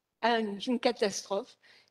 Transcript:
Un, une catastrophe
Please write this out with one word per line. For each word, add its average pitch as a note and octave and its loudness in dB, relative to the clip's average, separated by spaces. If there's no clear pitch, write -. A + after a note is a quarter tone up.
Un, A3 2
une A#3 -2
catastrophe A3 -2